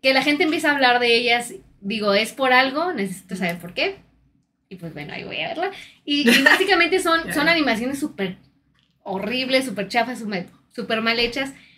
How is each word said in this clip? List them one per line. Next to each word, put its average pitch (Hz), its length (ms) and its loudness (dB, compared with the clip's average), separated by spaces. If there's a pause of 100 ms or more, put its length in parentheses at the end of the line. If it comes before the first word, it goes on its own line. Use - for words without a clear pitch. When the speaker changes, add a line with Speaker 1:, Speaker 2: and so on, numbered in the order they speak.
Speaker 1:
que 262 120 2
la 262 80 4
gente 294 220 2
empieza 311 260 0
a 285 60 2
hablar 247 240 4
de 240 160 4
ellas, 240 380 0 (280)
digo, 208 320 0
es 220 200 0
por 262 180 2
algo, 269 420 2
necesito 190 420 -6
saber 180 240 -4
por - 140 -14
qué. 381 240 -4 (720)
Y 190 80 -18
pues 165 180 -14
bueno, 147 200 -14
ahí - 100 -12
voy - 180 -10
a 165 80 -6
verla. 370 220 -6 (320)
Y, 285 260 2
y 262 120 6
Speaker 2:
<laughs> - 20 2
Speaker 1:
básicamente 349 560 4
son, 330 260 2
Speaker 2:
Ya. - 80 -8
Speaker 1:
son 302 140 0
animaciones 269 520 0
súper 196 380 -6 (640)
horribles, 254 640 -2
súper 196 220 -6
chafas, 233 320 -2
súper, 202 280 -6 (280)
súper 226 260 -4
mal 226 180 0
hechas, 269 340 -2 (240)